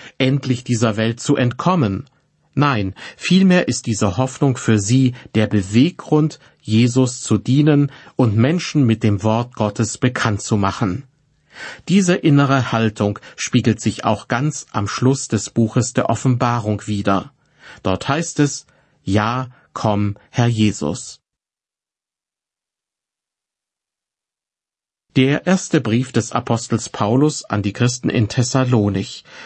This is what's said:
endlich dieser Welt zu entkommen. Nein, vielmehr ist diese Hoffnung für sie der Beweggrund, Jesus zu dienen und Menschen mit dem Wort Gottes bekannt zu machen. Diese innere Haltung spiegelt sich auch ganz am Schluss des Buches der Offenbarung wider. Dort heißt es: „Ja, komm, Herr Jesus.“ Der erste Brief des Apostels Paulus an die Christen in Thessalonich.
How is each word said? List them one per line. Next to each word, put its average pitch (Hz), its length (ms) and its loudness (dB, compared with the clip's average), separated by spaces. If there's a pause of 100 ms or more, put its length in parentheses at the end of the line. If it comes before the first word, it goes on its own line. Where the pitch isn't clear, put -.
(200)
endlich 131 440 0
dieser 113 320 0
Welt 113 240 -2
zu - 180 0
entkommen. 123 680 0 (460)
Nein, 117 400 0 (240)
vielmehr 180 500 4
ist - 200 -4
diese 101 300 0
Hoffnung 131 400 0
für 110 220 2
sie 123 340 2 (200)
der 107 140 2
Beweggrund, 135 920 0 (220)
Jesus 123 600 0
zu 107 160 0
dienen 143 540 2 (240)
und 113 200 2
Menschen 143 500 2
mit 113 160 2
dem 101 220 0
Wort 113 320 -2
Gottes 107 420 -2
bekannt 123 440 -2
zu - 140 -2
machen. 101 500 -2 (840)
Diese 180 260 4
innere 143 560 2
Haltung 107 480 0 (160)
spiegelt - 460 0
sich - 240 -4
auch 107 240 -2
ganz 139 420 -4
am 104 160 -4
Schluss 131 400 0
des - 220 -4
Buches 117 420 0
der - 180 -2
Offenbarung 120 800 -2
wider. 101 460 -2 (500)
Dort 95 240 -2
heißt 160 320 -2
es: 147 260 0 (380)
„Ja, 117 460 -2 (240)
komm, 104 420 -2 (140)
Herr 120 180 0
Jesus.“ 107 720 -2 (4000)
Der 135 300 2
erste 180 340 2
Brief 123 320 -2
des 117 180 0
Apostels 117 560 -2
Paulus 131 560 0
an 104 180 -4
die 98 120 -2
Christen - 360 -2
in 110 200 0
Thessalonich. 117 960 0 (200)